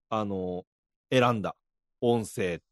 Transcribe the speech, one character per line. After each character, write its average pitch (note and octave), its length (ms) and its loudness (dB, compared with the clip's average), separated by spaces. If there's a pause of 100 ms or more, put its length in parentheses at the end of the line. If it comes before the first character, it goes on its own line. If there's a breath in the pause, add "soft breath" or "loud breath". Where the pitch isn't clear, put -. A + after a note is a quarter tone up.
あ A2 160 -2
の、 F#2 400 -6 (480)
選 B2 220 6
ん G#2 80 -4
だ。 F2 120 -4 (460)
音 A#2 260 2
声 F2+ 280 -2
っ D#2 40 -8 (140)